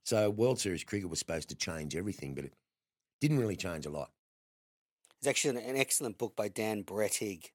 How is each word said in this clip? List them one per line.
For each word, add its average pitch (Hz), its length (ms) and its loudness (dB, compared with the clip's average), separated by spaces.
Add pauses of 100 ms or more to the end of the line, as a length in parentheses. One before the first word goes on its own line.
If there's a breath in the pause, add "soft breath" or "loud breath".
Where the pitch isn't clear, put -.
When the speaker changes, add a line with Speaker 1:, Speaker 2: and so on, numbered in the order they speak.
Speaker 1:
So 107 240 4
World 113 320 4
Series 87 240 -2
cricket 98 240 -4
was 80 120 -4
supposed 82 280 -4
to 69 60 -8
change 78 420 -4
everything, 85 380 -4
but 69 100 -6
it - 80 -12 (680)
didn't 147 180 6
really 107 180 2
change 82 300 -6
a 73 40 -4
lot. 73 200 -6 (1120)
Speaker 2:
There's 139 80 4
actually 123 280 2
an, 117 120 -6
an 135 60 -2
excellent 135 420 0
book - 180 -2
by 104 120 0
Dan 107 360 -2
Brettig 101 720 -2